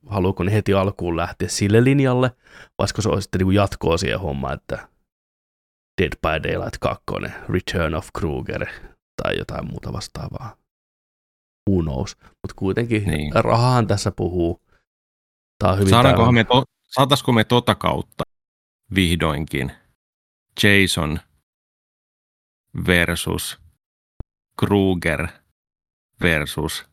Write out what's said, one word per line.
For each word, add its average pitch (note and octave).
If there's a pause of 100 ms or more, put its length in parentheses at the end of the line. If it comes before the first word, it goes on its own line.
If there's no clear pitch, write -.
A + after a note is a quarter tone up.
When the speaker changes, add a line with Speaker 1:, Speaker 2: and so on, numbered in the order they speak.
Speaker 1:
haluuko F#2+
ne G2
heti G2+
alkuun F#2+
lähteä F2
sille G#2
linjalle, C3 (360)
vai - (100)
olisiko -
se -
olisi F#2+
sitten -
niinku F#2+
jatkoa F#2+
siihen D#2+
hommaan, C#2
että - (1120)
Dead E2 (100)
by D#2
Daylight -
kakkonen, - (160)
Return E2
of D#2+ (120)
Krueger - (580)
tai -
jotain -
muuta -
vastaavaa. - (1120)
Who F#2
knows? C#2
Mut -
kuitenkin G#2+
Speaker 2:
Niin. D2+
Speaker 1:
rahahan A2+
tässä G2+
puhuu. F2 (1000)
Tää F#2+
on G2
hyvin F#2+
Speaker 2:
Saadaankohan A#2+
Speaker 1:
tärkeä. A2+ (120)
Speaker 2:
me C3+
to-, C3 (160)
saataisiko C3+
me A2+
tota A#2+
kautta - (720)
vihdoinkin D#2 (920)
Jason F2 (1700)
versus F2 (1000)
Krueger F2+ (960)
versus D#2